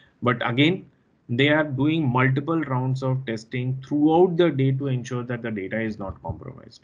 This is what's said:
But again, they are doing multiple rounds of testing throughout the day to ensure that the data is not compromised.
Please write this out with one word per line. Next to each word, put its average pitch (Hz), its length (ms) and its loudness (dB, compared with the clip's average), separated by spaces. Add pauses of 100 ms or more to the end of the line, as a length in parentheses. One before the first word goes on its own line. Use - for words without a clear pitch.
(220)
But 123 240 0
again, 143 380 2 (460)
they 131 180 4
are 151 160 4
doing 151 420 0
multiple 135 580 2
rounds 131 380 -2
of 131 220 -2
testing 127 640 -6
throughout 160 500 4
the 170 140 4
day 135 220 2
to 135 160 -4
ensure 123 340 -4
that 117 180 -6
the 117 100 -6
data 101 300 -6
is 107 180 -4
not 95 240 -10
compromised. - 600 -14